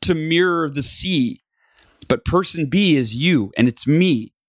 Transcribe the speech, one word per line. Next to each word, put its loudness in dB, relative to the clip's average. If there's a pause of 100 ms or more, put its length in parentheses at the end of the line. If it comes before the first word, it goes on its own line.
to 0
mirror 0
the -6
sea. -2 (680)
But -2
person -2
B 4
is 0
you, 0
and 2
it's -4
me. 0 (160)